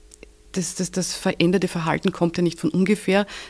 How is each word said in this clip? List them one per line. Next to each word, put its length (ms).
das, 220
das, 160
das 240
veränderte 540
Verhalten 440
kommt 240
ja 60
nicht 180
von 120
ungefähr. 560